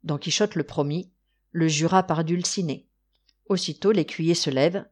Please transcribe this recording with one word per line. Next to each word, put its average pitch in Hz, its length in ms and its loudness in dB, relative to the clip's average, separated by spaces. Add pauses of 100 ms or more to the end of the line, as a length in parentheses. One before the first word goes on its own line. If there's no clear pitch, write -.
Don 147 140 -4
Quichotte 208 380 -2
le 160 80 0
promit, 147 480 -4 (400)
le 160 160 2
jura 165 340 2
par 165 220 0
Dulcinée. 175 640 -4 (600)
Aussitôt, 190 440 0
l'écuyer 160 420 2
se 165 160 0
lève 147 420 2